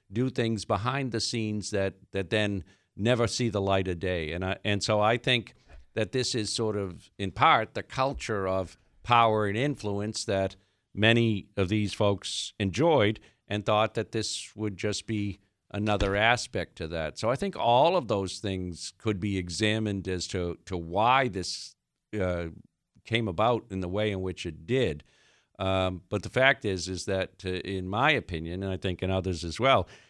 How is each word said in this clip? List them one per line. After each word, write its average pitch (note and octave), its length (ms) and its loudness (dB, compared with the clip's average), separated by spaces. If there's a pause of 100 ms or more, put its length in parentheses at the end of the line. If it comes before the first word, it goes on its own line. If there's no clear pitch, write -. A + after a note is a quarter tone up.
(120)
do B2 180 0
things A2+ 340 -2
behind A#2+ 480 -2
the A2 80 -2
scenes G#2 500 -4
that, F#2+ 240 0 (180)
that F#2+ 180 -4
then G2+ 340 0 (320)
never A#2 300 2
see A#2+ 220 -2
the G2+ 120 0
light G2 280 2
of F2 100 -2
day. E2 340 -2
And F2 120 -4
I, F#2+ 200 -2
and G#2 180 0
so G#2+ 180 2
I A2 160 4
think A#2+ 380 -2 (400)
that G#2+ 180 -2
this B2 220 -2
is G#2+ 160 -2
sort A2 260 -2
of, F#2+ 420 -6
in G2 140 -4
part, C3+ 420 4
the G2+ 80 -4
culture B2 640 -2
of F#2 280 -2 (260)
power A2+ 440 4
and G2+ 100 -2
influence G#2+ 680 -4
that F#2+ 300 0 (380)
many A2 540 4 (100)
of F#2+ 120 2
these G#2 260 0
folks - 640 -2
enjoyed G#2+ 640 2 (260)
and G2+ 180 -4
thought G#2+ 300 2
that A2 180 -4
this - 440 -6
would G#2 200 -4
just G#2 300 -4
be G2+ 320 -4 (320)
another G#2 460 2
aspect A2 600 2
to E2 120 -6
that. D#2+ 280 -4
So A2 140 0
I C3+ 60 0
think G2 200 -6
all C3+ 400 6
of C3+ 120 0
those G2 320 0
things F#2 580 -6
could G#2+ 220 -2
be G2 180 0
examined G2 680 0
as F2+ 200 -4
to, F2 380 -4
to F#2 100 -4
why G#2+ 520 2
this, - 480 -8 (440)
uh, F2 260 -2 (580)
came A2+ 240 -2
about A2 420 2
in F#2+ 100 -4
the F2+ 80 -4
way G#2 220 -2
in G2 100 -4
which F#2 240 -6
it E2 220 -10
did. G2 380 0 (540)
Um, F#2+ 500 0
but G#2 140 -2
the - 60 -8
fact C3 360 4
is, F#2 240 -2
is F#2 160 -6
that, F#2+ 260 -2 (140)
uh, F#2+ 60 -2
in F#2 380 -4
my A#2+ 240 2
opinion, F2 500 -4
and F#2+ 100 -2
I F#2 40 -2
think F#2 260 -4
in F#2 80 0
others F#2 340 -2
as E2+ 160 -6
well, A#2+ 280 4 (220)